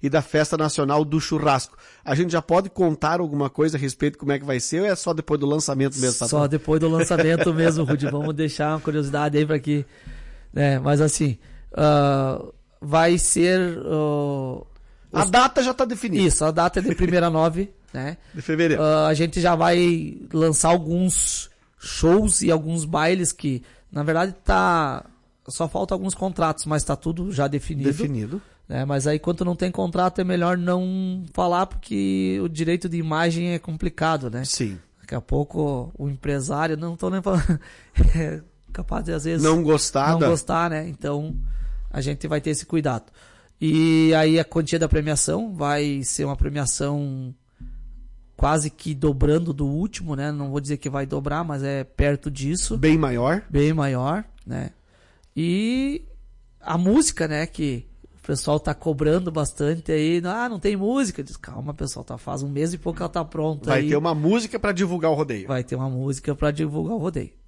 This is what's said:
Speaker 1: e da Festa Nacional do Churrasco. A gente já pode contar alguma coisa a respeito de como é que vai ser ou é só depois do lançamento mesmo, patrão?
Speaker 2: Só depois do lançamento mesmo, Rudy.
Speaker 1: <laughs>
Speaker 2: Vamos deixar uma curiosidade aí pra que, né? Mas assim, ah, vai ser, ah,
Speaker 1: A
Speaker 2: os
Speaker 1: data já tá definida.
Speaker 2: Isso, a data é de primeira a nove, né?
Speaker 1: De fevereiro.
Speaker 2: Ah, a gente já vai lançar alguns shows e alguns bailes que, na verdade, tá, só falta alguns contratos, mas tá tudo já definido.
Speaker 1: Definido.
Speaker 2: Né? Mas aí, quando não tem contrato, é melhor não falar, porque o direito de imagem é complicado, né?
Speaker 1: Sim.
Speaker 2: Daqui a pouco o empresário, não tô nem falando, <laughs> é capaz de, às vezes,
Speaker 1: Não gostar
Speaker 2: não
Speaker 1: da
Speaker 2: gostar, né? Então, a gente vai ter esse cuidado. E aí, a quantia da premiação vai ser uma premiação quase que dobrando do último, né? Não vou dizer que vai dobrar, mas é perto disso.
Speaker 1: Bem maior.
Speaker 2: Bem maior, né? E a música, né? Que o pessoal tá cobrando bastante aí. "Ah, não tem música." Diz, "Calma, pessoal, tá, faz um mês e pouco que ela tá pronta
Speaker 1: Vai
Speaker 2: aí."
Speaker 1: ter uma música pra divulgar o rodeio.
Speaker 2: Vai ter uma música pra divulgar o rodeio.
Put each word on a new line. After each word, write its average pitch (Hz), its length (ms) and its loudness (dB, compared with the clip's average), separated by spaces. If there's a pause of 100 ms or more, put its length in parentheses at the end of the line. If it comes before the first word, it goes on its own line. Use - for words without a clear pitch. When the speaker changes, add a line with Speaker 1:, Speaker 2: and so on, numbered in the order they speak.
Speaker 1:
e 143 80 -2
da 147 140 2
Festa 151 340 0
Nacional 151 480 0
do 151 160 0
Churrasco. 147 560 -2 (280)
A 139 100 -2
gente 170 160 0
já 165 100 0
pode 180 300 0
contar 165 480 0
alguma 143 320 -2
coisa 156 260 0
a 139 40 -2
respeito 139 320 -2
de - 60 -18
como 143 120 -4
é 143 80 2
que 139 60 -8
vai 135 160 -2
ser 160 220 -2
ou 208 40 2
é 196 80 2
só 175 180 -4
depois 156 280 -2
do 143 60 0
lançamento 139 520 0
mesmo, 127 180 0
patrão? - 120 -2
Speaker 2:
Só 147 180 2
depois 151 340 0
do 160 80 2
lançamento 165 640 2
mesmo, 160 320 2
Rudy. 143 220 0
Speaker 1:
<laughs> - 20 0
Speaker 2:
Vamos 147 280 -4
deixar 151 380 -2
uma 156 60 -4
curiosidade 147 560 0
aí 151 80 4
pra 151 140 0
que, 147 260 0 (680)
né? 139 260 2
Mas 139 220 2
assim, 147 380 0 (340)
ah, 143 680 2 (400)
vai 165 380 4
ser, 175 400 2 (260)
ah, 143 760 -2 (500)
Speaker 1:
A 202 120 2
Speaker 2:
os 190 60 2
Speaker 1:
data 254 300 6
já 254 140 2
tá 262 100 2
definida. 214 380 0
Speaker 2:
Isso, 151 220 4
a 160 80 2
data 170 260 2
é 185 40 -2
de 220 120 0
primeira 170 320 2
a 170 40 2
nove, 165 440 0 (180)
né? 139 240 -8 (160)
Speaker 1:
De 147 100 -12
fevereiro. 156 380 2
Speaker 2:
Ah, 156 280 4
a 160 60 4
gente 160 260 0
já 175 160 4
vai 170 640 2 (140)
lançar 160 360 4
alguns 170 840 0 (300)
shows 196 600 4
e - 80 2
alguns 160 340 0
bailes 165 460 0
que, 127 320 -4 (260)
na 147 140 -6
verdade, 165 320 0 (100)
tá, 175 600 2 (420)
só - 220 -4
falta 190 260 -2
alguns 190 180 -4
contratos, 170 540 -2
mas 151 160 0
tá 143 140 -2
tudo 170 340 -6
já 143 160 0
definido. 143 420 -2
Speaker 1:
Definido. 143 540 -4 (260)
Speaker 2:
Né? 135 160 -4
Mas 139 220 -2
aí, 151 140 2
quando 170 240 -2
não 180 100 0
tem 180 160 -2
contrato, 180 500 -2
é 185 40 0
melhor 180 340 0
não 185 760 -2
falar, 180 340 0
porque 190 760 -2
o 175 60 -2
direito 165 400 -2
de 170 80 -4
imagem 165 540 0
é 170 100 -2
complicado, 156 680 -2
né? 120 160 -6
Speaker 1:
Sim. 107 320 -4 (220)
Speaker 2:
Daqui - 160 -12
a 123 60 -4
pouco 143 760 -2
o 143 120 -6
empresário, 143 680 -2
não 170 200 -6
tô 185 140 -4
nem 185 120 -4
falando, 175 380 2 (180)
<laughs> - 160 -20 (180)
é 156 300 0 (300)
capaz 160 320 -4
de, 165 80 -4
às 156 100 -2
vezes, 160 220 0
Speaker 1:
Não 160 180 6
gostar 147 520 4
Speaker 2:
não 165 40 2
Speaker 1:
da 165 120 4
Speaker 2:
gostar, 170 400 0
né? 160 180 -4
Então, 147 440 -4 (600)
a 143 80 -4
gente 139 260 -4
vai 151 140 0
ter 156 100 -2
esse 147 160 -2
cuidado. 143 460 -2 (480)
E 160 560 6
aí, 160 240 6
a 160 40 2
quantia 165 360 0
da 160 80 2
premiação 156 640 0
vai 143 480 -2
ser 143 220 -4
uma 139 100 -4
premiação 139 1000 -2 (1040)
quase 147 340 2
que - 240 -8
dobrando 147 580 2
do 143 140 -2
último, 160 480 -4
né? 139 160 -4
Não 143 220 -6
vou 143 80 -2
dizer 143 160 -4
que 143 120 -6
vai 139 160 -4
dobrar, 143 380 -4
mas 147 220 -4
é 139 180 -4
perto 143 480 0
disso. 139 480 -4
Speaker 1:
Bem 156 180 6
maior. 143 540 2
Speaker 2:
Bem 147 220 4
maior, 143 520 0 (220)
né? 131 240 -6 (640)
E 233 680 -2 (560)
a 165 180 -2
música, 196 480 2
né? 156 220 -2
Que 135 360 -4 (380)
o - 20 -20
pessoal 147 360 0
tá 156 120 -4
cobrando 160 600 0
bastante 156 580 -2
aí. 160 340 2
"Ah, 220 240 -4
não 214 120 -8
tem 202 160 0
música." 214 440 -2
Diz, - 160 -12
"Calma, 143 380 -10
pessoal, 135 300 -8
tá, 120 120 -12
faz 135 280 -8
um 143 40 -6
mês 147 240 -2
e 180 60 -10
pouco 165 200 -8
que - 40 -6
ela 175 80 -6
tá 170 140 -4
pronta 156 460 -4
Speaker 1:
Vai 131 100 2
Speaker 2:
aí." 127 80 0
Speaker 1:
ter 147 80 2
uma 151 180 0
música 202 420 0
pra 208 140 -2
divulgar 175 400 0
o 156 40 4
rodeio. 127 340 -4
Speaker 2:
Vai 127 160 -2
ter 127 100 -8
uma 131 160 -4
música 135 420 -4
pra 147 200 0
divulgar 156 420 -4
o 226 40 -4
rodeio. 156 340 -6 (160)